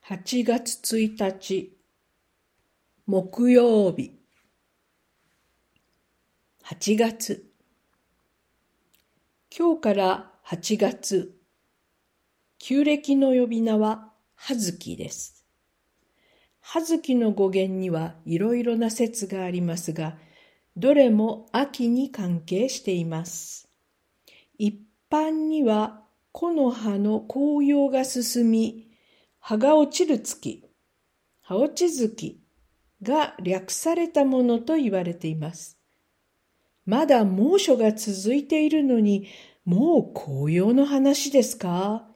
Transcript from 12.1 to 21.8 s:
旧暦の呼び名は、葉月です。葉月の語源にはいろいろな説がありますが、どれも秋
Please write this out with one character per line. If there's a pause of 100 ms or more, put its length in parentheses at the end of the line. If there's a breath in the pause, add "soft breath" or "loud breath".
旧
暦
の
呼
び
名
は、 (240)
葉
月
で
す。 (1160)
葉
月
の
語
源
に
は (100)
い
ろ
い
ろ
な
説
が
あ
り
ま
す
が、 (580 soft breath)
ど
れ
も
秋